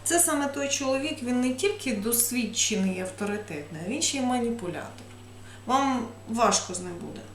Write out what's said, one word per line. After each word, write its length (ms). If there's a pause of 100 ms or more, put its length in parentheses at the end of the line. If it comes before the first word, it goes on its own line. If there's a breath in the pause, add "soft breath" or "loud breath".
це 160
саме 280
той 220
чоловік, 540
він 180
не 120
тільки 420
досвідчений 1000
і 40
авторитетний, 840
а 40
він 120
ще 160
й 40
маніпулятор. 840 (600 loud breath)
Вам 420 (220)
важко 440
з 60
ним 220
буде. 200 (140)